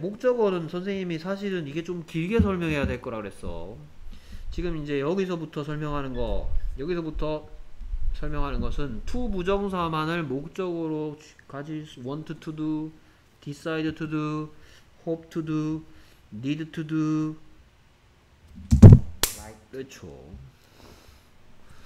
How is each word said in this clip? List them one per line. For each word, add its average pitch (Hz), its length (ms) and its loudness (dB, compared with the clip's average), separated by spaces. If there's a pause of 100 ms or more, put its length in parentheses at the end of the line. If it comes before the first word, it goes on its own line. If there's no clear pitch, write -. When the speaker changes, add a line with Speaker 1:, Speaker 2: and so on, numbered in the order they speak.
Speaker 1:
목적어는 202 640 0
선생님이 180 520 -4
사실은 190 480 -4
이게 151 160 -6
좀 175 240 -6
길게 180 320 0
설명해야 170 480 2
될 127 160 -6
거라 113 140 -8
그랬어. 95 600 -8 (720)
지금 165 320 -4
이제 143 180 -2
여기서부터 165 640 -2
설명하는 147 520 -4
거, 110 360 0 (280)
여기서부터 156 680 -4 (680)
설명하는 139 480 0
것은 120 440 0
to 240 240 0
부정사만을 175 920 0
목적으로 156 960 -4 (280)
가질 151 380 -10
수, 151 160 -18
want 151 380 -6
to 156 160 -10
do, 156 360 -4 (500)
decide 156 520 -4
to 156 160 -6
do, 151 400 -4 (560)
hope 165 240 -6
to 165 160 -6
do, 156 380 -2 (500)
need 147 380 -6
to 160 160 -8
do, 156 480 0 (2000)
Speaker 2:
Like. 110 220 -16 (120)
Speaker 1:
그렇죠. 131 360 -14 (1800)